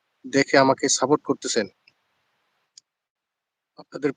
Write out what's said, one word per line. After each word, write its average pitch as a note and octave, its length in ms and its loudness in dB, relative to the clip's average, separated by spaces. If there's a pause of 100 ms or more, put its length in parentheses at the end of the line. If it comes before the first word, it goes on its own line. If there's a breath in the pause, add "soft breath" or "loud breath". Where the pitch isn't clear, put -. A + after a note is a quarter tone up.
(240)
দেখে C3+ 400 0
আমাকে C3+ 200 0 (120)
সাপোর্ট C#3 320 0
করতেছেন, A#2+ 380 -4 (2250)
আপনাদের - 360 -6